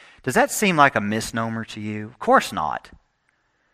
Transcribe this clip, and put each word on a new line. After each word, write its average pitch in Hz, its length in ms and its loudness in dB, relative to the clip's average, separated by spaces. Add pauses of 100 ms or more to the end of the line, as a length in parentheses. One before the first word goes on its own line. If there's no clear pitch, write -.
(240)
Does 131 100 -4
that 254 160 2
seem 185 260 0
like 139 200 6
a 107 40 0
misnomer 113 640 -4
to - 140 -14
you? 107 260 -8
Of - 120 -20
course - 340 2
not. 78 380 -4 (840)